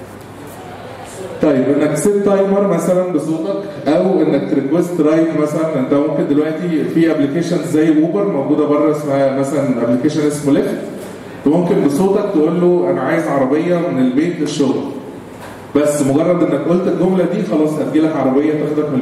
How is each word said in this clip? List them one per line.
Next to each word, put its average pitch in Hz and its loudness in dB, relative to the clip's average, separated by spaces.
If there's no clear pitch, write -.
طيب، 139 2
إنك 147 2
تسيت 202 2
تايمر 196 2
مثلا 180 0
بصوتك، 160 -4
أو 180 2
إنك 139 0
تريكوست 156 0
رايد 160 2
مثلا. 147 -2
أنت 127 0
ممكن 151 0
دلوقتي 156 0
في 165 4
أبلكيشنز 151 0
زي 156 4
أوبر 196 0
موجودة 147 0
بره، 147 2
اسمها 139 0
مثلا 135 0
أبلكيشن 143 0
اسمه 139 0
ليفت، 202 2
وممكن 175 2
بصوتك 196 2
تقول 170 2
له: 180 2
"أنا 175 -2
عايز 160 -2
عربية 151 0
من 131 0
البيت 147 0
للشغل". 143 0
بس 147 2
مجرد 165 2
إنك - 0
قلت 185 2
الجملة 180 2
دي 202 -2
خلاص 151 2
هتجيلك 147 0
عربية 135 2
تاخدك 147 -2
من 131 0